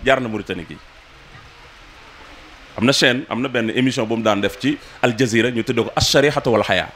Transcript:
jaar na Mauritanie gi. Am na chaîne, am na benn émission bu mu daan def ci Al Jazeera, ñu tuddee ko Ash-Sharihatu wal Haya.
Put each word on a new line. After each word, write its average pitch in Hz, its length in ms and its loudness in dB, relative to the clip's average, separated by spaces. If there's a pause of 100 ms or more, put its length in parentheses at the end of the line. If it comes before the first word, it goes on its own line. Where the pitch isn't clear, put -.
jaar 131 180 4
na 123 80 -4
Mauritanie 95 380 -6
gi. 76 100 -14 (2000)
Am 104 80 0
na 131 80 4
chaîne, 131 360 2
am 110 120 -4
na 135 80 -4
benn 117 260 -2
émission 127 300 0
bu 113 100 -2
mu 113 80 -4
daan 104 180 2
def 98 180 -2
ci 143 180 -2 (260)
Al 123 140 2
Jazeera, 117 340 2
ñu 117 120 -2
tuddee 117 200 0
ko 104 120 -4
Ash-Sharihatu 143 560 2
wal 104 120 2
Haya. 90 320 0